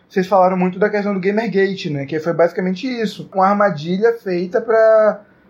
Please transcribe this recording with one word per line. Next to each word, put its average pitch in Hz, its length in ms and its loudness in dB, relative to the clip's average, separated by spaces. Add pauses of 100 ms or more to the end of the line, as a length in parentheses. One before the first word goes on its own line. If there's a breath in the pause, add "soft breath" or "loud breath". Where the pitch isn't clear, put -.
vocês 185 200 -2
falaram 185 300 4
muito 180 220 0
da 208 100 2
questão 208 240 -2
do 190 60 -2
Gamergate, 196 720 -2
né? 139 140 -4
Que 151 140 -6
foi 165 140 -4
basicamente 185 540 -2
isso. 226 460 -6
Uma 190 140 2
armadilha 202 680 0
feita 185 460 -4
pra 220 640 4 (260 soft breath)